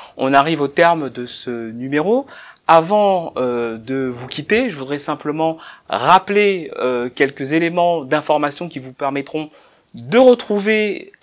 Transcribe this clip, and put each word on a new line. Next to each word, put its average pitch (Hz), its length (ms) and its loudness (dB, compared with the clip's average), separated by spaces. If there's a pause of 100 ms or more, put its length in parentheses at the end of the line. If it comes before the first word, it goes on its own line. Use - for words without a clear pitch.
(160)
On 135 180 0
arrive 143 260 4
au 143 80 0
terme 165 420 2
de 123 160 -10
ce 117 440 -8
numéro. 147 560 -2 (420)
Avant, 180 680 4
euh, 120 420 -2
de 131 280 -4
vous 123 200 -8
quitter, 214 420 0
je 170 80 -8
voudrais 139 220 -6
simplement 156 600 -4 (300)
rappeler, 185 920 2
euh, 123 300 -2
quelques 135 440 -2
éléments 170 480 2
d'information 147 680 -2
qui 147 120 -12
vous 131 120 -14
permettront 139 580 -6 (460)
de 127 220 0
retrouver 214 920 2 (100)